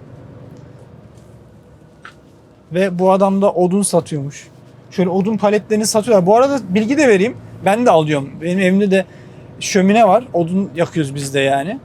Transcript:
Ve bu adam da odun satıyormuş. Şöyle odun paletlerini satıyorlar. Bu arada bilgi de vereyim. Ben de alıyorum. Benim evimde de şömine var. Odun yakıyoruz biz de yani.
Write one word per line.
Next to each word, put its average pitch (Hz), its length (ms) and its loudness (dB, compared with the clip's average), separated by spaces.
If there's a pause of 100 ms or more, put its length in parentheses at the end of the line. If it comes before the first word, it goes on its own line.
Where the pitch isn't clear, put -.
(2750)
Ve 185 260 -2
bu 185 140 2
adam 196 300 2
da 202 100 2
odun 180 300 0
satıyormuş. 156 640 -6 (420)
Şöyle 185 200 -2
odun 196 260 -2
paletlerini 208 500 -2
satıyorlar. 214 400 2
Bu 214 100 4
arada 277 220 2 (100)
bilgi 220 300 -2
de 294 100 4
vereyim. 208 280 2 (280)
Ben 220 220 0
de 226 40 4
alıyorum. 151 400 0 (120)
Benim 175 160 -4
evimde 196 320 2
de 190 140 2 (560)
şömine 202 480 2
var. 226 240 2
Odun 175 440 -2
yakıyoruz 156 380 -4
biz 139 200 -8
de 143 60 0
yani. 139 440 -2